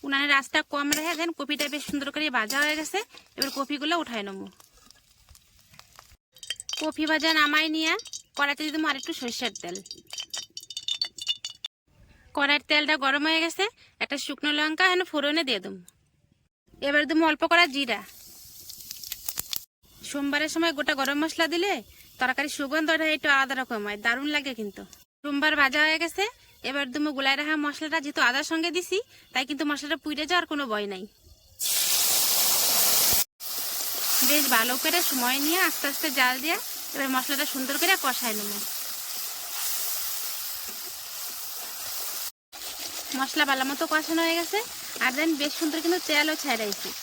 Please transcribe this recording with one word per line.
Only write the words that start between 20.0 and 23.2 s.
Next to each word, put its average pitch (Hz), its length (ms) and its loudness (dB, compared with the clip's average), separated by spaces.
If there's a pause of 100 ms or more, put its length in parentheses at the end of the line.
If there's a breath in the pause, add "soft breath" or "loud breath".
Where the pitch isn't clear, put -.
সোমবারের 285 440 -2
সময় 330 240 2
গোটা 294 220 0
গরম 269 240 0
মশলা 320 320 0
দিলে 381 180 2 (480 loud breath)
তরকারির 262 360 0
সুগন্ধটা 311 480 2 (120)
একটু 320 180 -2